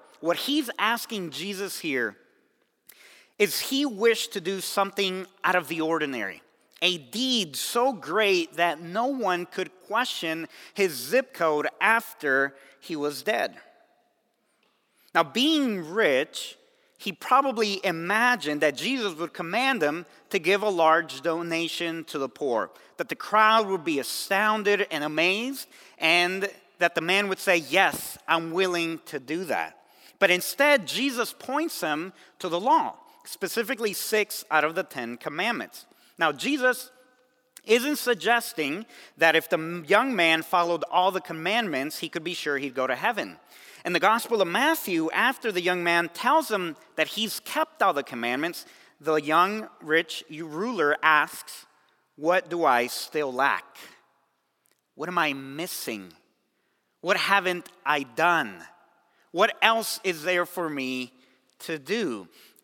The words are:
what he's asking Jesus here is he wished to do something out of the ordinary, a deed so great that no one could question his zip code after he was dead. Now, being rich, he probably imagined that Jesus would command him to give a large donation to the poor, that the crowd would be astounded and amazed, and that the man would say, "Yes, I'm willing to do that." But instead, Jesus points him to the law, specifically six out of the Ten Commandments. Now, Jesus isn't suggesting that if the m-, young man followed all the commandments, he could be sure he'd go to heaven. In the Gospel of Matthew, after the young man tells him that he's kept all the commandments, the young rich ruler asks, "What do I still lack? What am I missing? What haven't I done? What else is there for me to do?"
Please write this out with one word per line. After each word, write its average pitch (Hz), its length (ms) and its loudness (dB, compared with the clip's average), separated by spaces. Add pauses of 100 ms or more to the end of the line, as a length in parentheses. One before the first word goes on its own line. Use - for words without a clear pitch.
(220)
what 170 160 0
he's 277 320 -2 (100)
asking 208 520 -2
Jesus 185 480 -8
here 127 380 -4 (1200)
is 190 220 2
he 277 260 -2
wished 226 480 2
to 196 80 -6
do 190 200 -4
something 190 680 -2 (160)
out 180 120 2
of 160 140 0
the 165 100 -6
ordinary, 139 640 -2 (400)
a 180 160 2
deed 190 580 -2
so 247 380 0
great 180 600 0
that 165 260 0
no 190 260 -4
one 190 380 -2
could - 260 -8 (160)
question 165 600 -4 (260)
his 190 180 2
zip 147 420 -2
code 151 340 2 (120)
after 143 760 2 (280)
he 160 160 -8
was 143 260 -4
dead. 220 340 -2 (1600)
Now, 170 80 6
being 226 680 0
rich, 160 680 0 (400)
he 196 160 -8
probably 226 720 0
imagined 175 760 0
that 147 140 2
Jesus 220 380 -4
would 160 200 -8
command 220 480 0
him 156 240 0 (260)
to 196 60 -2
give 190 240 2
a 214 80 0
large 160 520 4
donation 165 840 -4
to 151 140 -8
the 135 100 -4
poor, 113 400 -2 (280)
that - 100 -4
the 156 80 -6
crowd 220 520 4
would 185 180 -4
be 151 140 0
astounded 202 920 0
and 151 120 -4
amazed, 190 640 0 (300)
and 175 540 2 (260)
that 170 180 2
the 160 60 2
man 190 280 2
would 185 100 -2
say, 185 160 4
"Yes, 165 640 0 (100)
I'm 165 240 0
willing 170 540 0
to 147 140 -8
do 156 260 -6
that." 82 360 -4 (380)
But 190 100 6
instead, 240 580 4
Jesus 240 460 -2
points 302 480 -6
him 165 320 -4 (260)
to 185 100 -6
the 170 100 -2
law, 240 380 2 (260)
specifically 214 720 -4
six - 580 -2
out 151 120 4
of 160 120 -2
the 185 80 -2
Ten 120 340 -8
Commandments. 160 680 -6 (320)
Now, 160 160 0
Jesus 254 580 -2 (760)
isn't 247 320 2
suggesting 202 880 0 (320)
that 160 180 6
if 160 140 2
the 175 80 2
m-, 165 300 -6
young 240 280 4
man 165 260 4
followed 170 440 0
all 180 260 2
the 185 100 -4
commandments, 160 760 -4
he 160 100 -8
could 170 140 -8
be - 100 -6
sure 147 240 -4
he'd 131 180 -6
go 131 120 0
to 127 80 0
heaven. 139 440 -4 (460)
In 175 80 -2
the 170 60 2
Gospel 220 420 2
of 175 60 4
Matthew, 185 640 0
after 240 400 0
the 180 100 -2
young 180 220 0
man 170 260 2
tells 269 420 2
him 180 240 -2 (200)
that 156 140 0
he's 214 320 -4
kept - 400 -4
all 190 120 4
the 143 100 -2
commandments, 127 640 -4 (340)
the 151 160 0
young 175 540 2 (120)
rich 160 480 -2
ruler 160 720 -2
asks, - 640 2 (520)
"What 170 320 0
do 170 160 -2
I 123 220 4
still 147 440 -6
lack? 127 460 -2 (1160)
What 151 120 -8
am 175 100 -2
I 156 140 2
missing? 135 840 -8 (840)
What 185 160 0
haven't 180 540 0 (160)
I 147 180 2
done? 127 640 0 (640)
What 202 300 2
else 220 420 2
is 165 200 -2
there 175 220 2
for 170 240 -6
me 131 440 -6 (460)
to 160 200 -8
do?" 135 480 -4 (360)